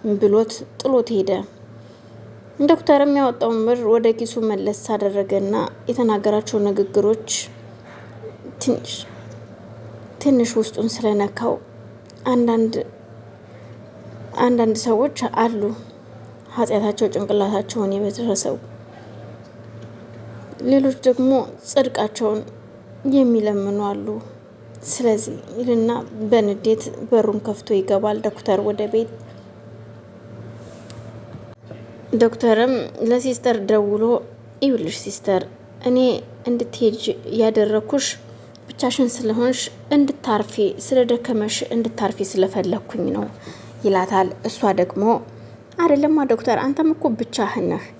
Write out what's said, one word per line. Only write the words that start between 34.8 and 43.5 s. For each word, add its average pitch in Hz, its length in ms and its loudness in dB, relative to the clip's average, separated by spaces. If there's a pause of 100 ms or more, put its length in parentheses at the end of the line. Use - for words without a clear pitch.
ሲስተር፣ 196 420 -2 (420)
እኔ 247 140 4 (480)
እንድትሄጅ 240 560 0 (340)
ያደረኩሽ 220 680 2 (580)
ብቻሽን 254 480 0
ስለሆንሽ 240 480 0 (320)
እንድታርፊ፣ 262 640 2 (280)
ስለደከመሽ 240 760 2 (140)
እንድታርፊ 226 540 -2
ስለፈለኩኝ 190 840 0
ነው» 208 140 -2 (560)